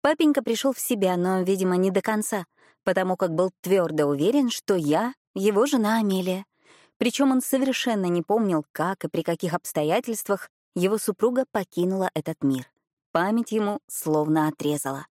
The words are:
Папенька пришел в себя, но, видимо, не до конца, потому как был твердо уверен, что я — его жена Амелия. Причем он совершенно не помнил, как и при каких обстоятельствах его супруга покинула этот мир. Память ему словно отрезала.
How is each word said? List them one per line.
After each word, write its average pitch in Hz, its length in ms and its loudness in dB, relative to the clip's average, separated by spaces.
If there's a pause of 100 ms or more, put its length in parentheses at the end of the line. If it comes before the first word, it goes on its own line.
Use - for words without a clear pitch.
Папенька 294 420 2
пришел 226 300 -2
в - 80 -8
себя, 190 380 0
но, 185 240 0
видимо, 185 340 0
не 190 140 2
до 185 100 0
конца, 214 460 -4 (360)
потому 185 360 0
как 175 160 0
был 180 260 0
твердо 165 460 2
уверен, 196 420 2
что - 260 -2
я — 175 380 0 (220)
его 202 320 2
жена 226 320 2
Амелия. 190 480 -2 (500)
Причем 262 340 2
он 254 120 2
совершенно 247 640 0
не 175 160 0
помнил, 196 500 0
как 180 320 -2
и 156 40 -4
при 165 140 -4
каких 170 300 -2
обстоятельствах 190 960 -2 (260)
его 185 220 0
супруга 247 560 0
покинула 185 640 -2
этот 160 280 -6
мир. 131 300 -2 (400)
Память 214 400 0
ему 208 340 -2
словно 156 600 0
отрезала. 143 640 -4